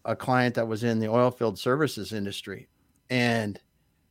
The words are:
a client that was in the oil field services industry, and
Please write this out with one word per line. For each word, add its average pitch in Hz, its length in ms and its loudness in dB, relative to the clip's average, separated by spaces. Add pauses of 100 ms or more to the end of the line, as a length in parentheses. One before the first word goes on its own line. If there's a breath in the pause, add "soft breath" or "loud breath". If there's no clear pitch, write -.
a 113 120 -2
client 127 400 2
that 117 120 0
was 110 160 -4
in 117 160 2
the 110 80 0
oil 123 220 4
field 113 300 -2
services 127 520 0
industry, 98 560 -8 (440)
and 117 480 0 (520)